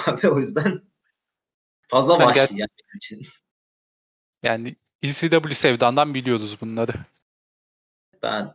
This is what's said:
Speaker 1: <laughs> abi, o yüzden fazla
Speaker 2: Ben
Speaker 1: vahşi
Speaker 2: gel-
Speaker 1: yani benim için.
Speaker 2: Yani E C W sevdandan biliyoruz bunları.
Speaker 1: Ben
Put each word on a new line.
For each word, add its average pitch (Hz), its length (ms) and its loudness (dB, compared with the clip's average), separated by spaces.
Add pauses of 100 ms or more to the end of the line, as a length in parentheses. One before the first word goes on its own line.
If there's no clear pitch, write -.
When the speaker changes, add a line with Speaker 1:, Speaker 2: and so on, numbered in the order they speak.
Speaker 1:
<laughs> - 40 -2
abi, - 220 0
o 143 100 2
yüzden 139 440 -2 (1040)
fazla 135 300 4
Speaker 2:
Ben - 80 6
Speaker 1:
vahşi 123 140 4
Speaker 2:
gel- 104 180 2
Speaker 1:
yani 104 200 -6
benim - 180 -20
için. 214 300 -12 (1160)
Speaker 2:
Yani 117 340 -4 (260)
E 139 100 -2
C 165 180 -2
W 156 240 2
sevdandan 131 600 2
biliyoruz 117 460 -2
bunları. 113 320 -4 (1300)
Speaker 1:
Ben 107 320 -6